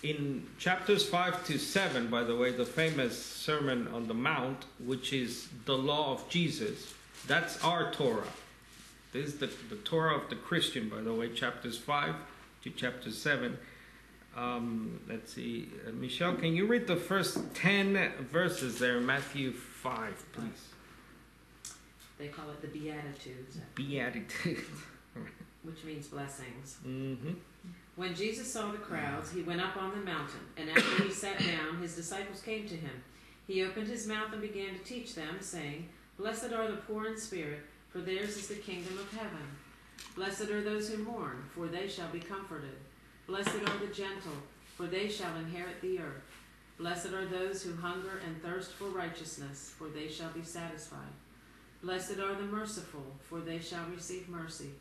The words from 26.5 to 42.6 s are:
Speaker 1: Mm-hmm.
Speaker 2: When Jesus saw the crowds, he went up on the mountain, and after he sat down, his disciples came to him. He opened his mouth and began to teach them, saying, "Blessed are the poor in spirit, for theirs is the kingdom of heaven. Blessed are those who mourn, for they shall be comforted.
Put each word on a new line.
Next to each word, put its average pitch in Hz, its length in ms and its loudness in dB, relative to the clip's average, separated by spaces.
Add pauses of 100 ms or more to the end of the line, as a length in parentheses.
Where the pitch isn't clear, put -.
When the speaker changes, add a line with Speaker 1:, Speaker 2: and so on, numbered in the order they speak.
Speaker 1:
Mm-hmm. 131 460 -2 (640)
Speaker 2:
When 175 180 -2
Jesus 220 360 -2
saw 208 200 -2
the - 80 -4
crowds, 151 540 -2
he 180 100 0
went 170 180 0
up 190 160 0
on 190 140 0
the 202 140 -2
mountain, 151 360 -2 (160)
and 156 140 -4
after 190 340 8
he 190 60 4
sat 196 280 0
down, 165 440 2
his 170 120 -4
disciples 196 460 -4
came 214 280 -4
to 175 80 -6
him. 131 260 -6 (440)
He 190 160 2
opened 208 260 0
his 214 180 -4
mouth 214 260 0
and 208 80 -4
began 196 340 -2
to 185 100 -10
teach - 300 -8
them, 165 260 -4
saying, 156 480 -6 (280)
"Blessed 226 360 -2
are 220 180 2
the 196 80 -2
poor 214 280 -2
in 220 120 -2
spirit, 147 420 -4 (300)
for 180 100 -6
theirs 196 360 -2
is - 120 -6
the 208 60 -4
kingdom 185 440 -6
of 202 140 -6
heaven. 170 300 -6 (720)
Blessed 196 360 -2
are 208 120 2
those 214 260 0
who 214 140 -2
mourn, 156 420 -4 (100)
for 165 120 -2
they 185 220 -2
shall 170 200 -6
be 170 120 -4
comforted. 165 560 -8 (500)